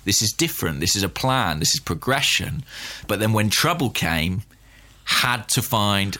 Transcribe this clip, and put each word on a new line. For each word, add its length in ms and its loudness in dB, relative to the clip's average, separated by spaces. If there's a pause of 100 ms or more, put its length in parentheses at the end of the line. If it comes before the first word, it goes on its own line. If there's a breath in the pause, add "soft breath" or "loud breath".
this 160 2
is 100 0
different, 480 -2
this 160 0
is 60 0
a 80 0
plan, 480 0
this 160 2
is 60 -2
progression." 840 0 (420 loud breath)
But 140 0
then 140 2
when 160 2
trouble 400 2
came, 520 0 (640 loud breath)
had 460 0
to 100 2
find 600 2